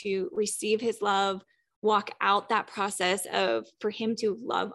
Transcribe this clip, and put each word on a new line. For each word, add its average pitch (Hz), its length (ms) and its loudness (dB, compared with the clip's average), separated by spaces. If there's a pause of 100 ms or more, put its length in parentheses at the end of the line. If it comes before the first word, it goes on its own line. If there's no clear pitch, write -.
to 190 300 -2
receive 214 480 0
his 233 220 -2
love, 196 400 2 (400)
walk 208 280 2 (100)
out 196 280 2
that 220 180 0
process 190 640 0
of, - 340 0 (140)
for 214 100 -2
him 220 260 -2
to 214 260 0
love 196 320 -2